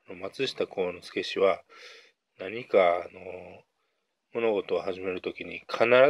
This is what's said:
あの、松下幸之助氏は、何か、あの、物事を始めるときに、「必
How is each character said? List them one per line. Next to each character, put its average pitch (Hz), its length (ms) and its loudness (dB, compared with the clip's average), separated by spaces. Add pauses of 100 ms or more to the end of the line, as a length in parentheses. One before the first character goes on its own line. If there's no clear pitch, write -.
あ 98 60 -16
の、 - 20 -14
松 98 300 -6
下 - 200 -4
幸 90 260 -4
之 87 160 -16
助 95 140 -6
氏 - 160 -6
は、 95 220 4 (760)
何 104 260 -10
か、 87 400 4
あ - 80 -14
の、 92 80 -20 (1120)
物 117 200 0
事 95 240 0
を 85 40 -2
始 90 200 -6
め 95 100 -6
る 92 100 -6
と 90 140 -8
き 87 100 -14
に、 85 140 -12 (100)
「必 - 160 0 (260)